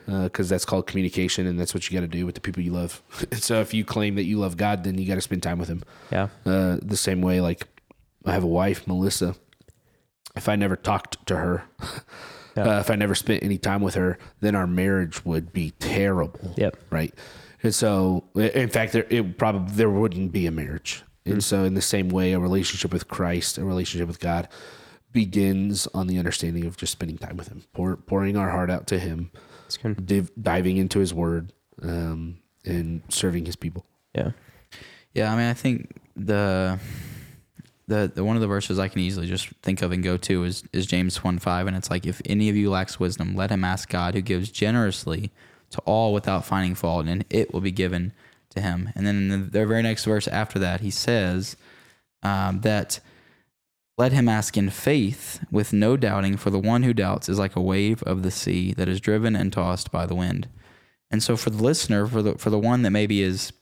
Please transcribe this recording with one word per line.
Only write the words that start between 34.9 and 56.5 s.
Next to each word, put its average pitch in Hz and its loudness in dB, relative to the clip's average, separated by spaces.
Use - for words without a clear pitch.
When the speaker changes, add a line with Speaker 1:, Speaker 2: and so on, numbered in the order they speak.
Speaker 3:
Yeah, 107 2
I 110 0
mean, 117 2
I 120 0
think - -2
the, 95 0
the, 104 2
the, 92 -2
one 110 2
of 117 2
the 110 2
verses 98 0
I 95 0
can 95 -2
easily 90 -2
just 95 -4
think 92 0
of 87 0
and 90 0
go 90 0
to 90 0
is, 87 -4
is 95 0
James 90 0
one 90 0
five, 90 0
and 92 -2
it's - -6
like, 90 -2
"If 87 -4
any 104 2
of 104 2
you 104 4
lacks 92 -2
wisdom, 90 -2
let 95 0
him 95 2
ask 92 -2
God, 90 0
who 98 0
gives 92 -2
generously 104 0
to - -6
all 107 2
without 98 0
finding 92 0
fault, 85 0
and 87 -2
it - 0
will - -2
be 95 -2
given 92 -2
to 95 -4
him." 92 -2
And 98 -2
then 101 2
in 98 2
the, 98 0
the 110 4
very 113 2
next 110 -2
verse 107 0
after 107 -2
that, 90 0
he 107 -4
says, 95 0
um, 95 0
that, 107 0
"Let 127 4
him 127 6
ask 110 2
in 98 4
faith - 0
with 104 2
no 110 4
doubting, 98 2
for 101 0